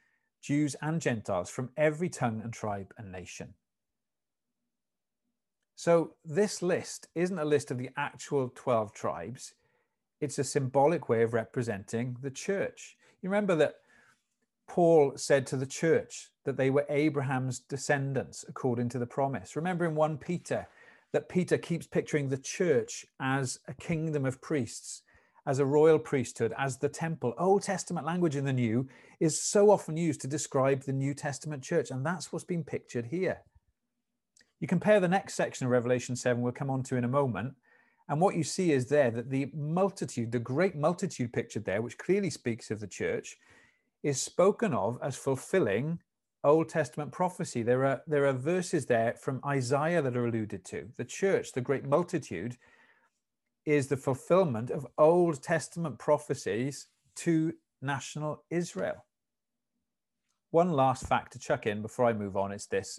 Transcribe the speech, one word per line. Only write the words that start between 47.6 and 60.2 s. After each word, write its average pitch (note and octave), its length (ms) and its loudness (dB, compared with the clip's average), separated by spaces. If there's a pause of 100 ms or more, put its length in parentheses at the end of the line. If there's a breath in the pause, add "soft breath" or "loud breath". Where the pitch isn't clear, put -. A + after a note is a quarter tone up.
There B2+ 240 4
are, C3+ 200 0
there C#3+ 200 2
are C3+ 80 4
verses D#3+ 500 -2
there A#2 300 2
from - 320 -6
Isaiah C#3+ 560 0
that B2 140 -2
are A#2+ 100 0
alluded A2 400 -4
to. E2+ 220 -8 (100)
The C3 80 -6
church, - 460 0
the B2+ 100 -4
great C3+ 240 -2
multitude, C3+ 720 -2 (1080 soft breath)
is D3 220 2
the C3+ 100 -2
fulfillment C3+ 720 0
of C3+ 160 -6 (100)
Old E3 460 6
Testament D#3+ 560 -4
prophecies C#3 880 -2 (300)
to D#3+ 360 2 (300)
national D3 640 -6
Israel. E3+ 560 -4 (1500)